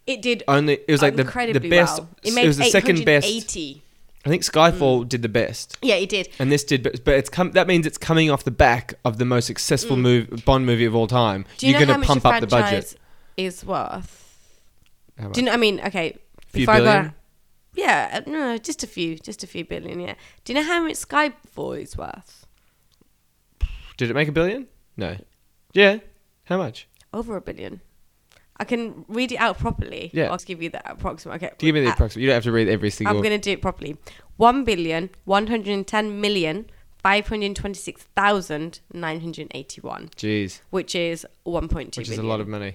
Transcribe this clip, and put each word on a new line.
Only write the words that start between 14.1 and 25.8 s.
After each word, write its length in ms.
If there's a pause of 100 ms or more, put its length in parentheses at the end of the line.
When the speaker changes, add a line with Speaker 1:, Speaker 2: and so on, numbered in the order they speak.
Speaker 2:
How 120
Speaker 1:
Do 120
you 40
Speaker 2:
much? 60
Speaker 1:
know, 20
I 40
mean, 300
okay, 300 (320)
Speaker 2:
Few 140
Speaker 1:
before 120
I 40
go 80
Speaker 2:
billion? 180
Speaker 1:
on, 100 (600)
yeah, 500
uh, 40
no, 280
just 240
a 60
few, 280
just 280
a 20
few 180
billion, 360
yeah. 140 (300)
Do 80
you 60
know 80
how 160
much 120
Skyfall 880
is 160
worth? 500 (1500)
Speaker 2:
Did 140
it 40
make 140
a 40
billion? 340 (300)
No. 200 (560)
Yeah. 260 (460)